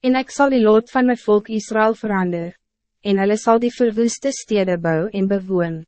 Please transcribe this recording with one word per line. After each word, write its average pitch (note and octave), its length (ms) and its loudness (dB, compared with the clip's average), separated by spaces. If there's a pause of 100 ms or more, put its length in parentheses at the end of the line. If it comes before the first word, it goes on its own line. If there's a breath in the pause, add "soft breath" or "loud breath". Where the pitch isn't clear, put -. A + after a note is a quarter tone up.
En B3+ 160 0
ek C4 160 -6
sal C#4 200 2
die A#3+ 100 4
lot A3 300 4
van B3+ 160 2
my A#3+ 120 2
volk G#3+ 320 0
Israël A3 440 0
verander, F3+ 580 -4 (500)
en G3 160 0
hulle G#3 160 0
sal A3+ 240 2
die A#3+ 120 -2
verwoeste A#3 600 -2
stede F#3 480 -2
bou E3 320 0
en G3 160 -2
bewoon F#3 580 -2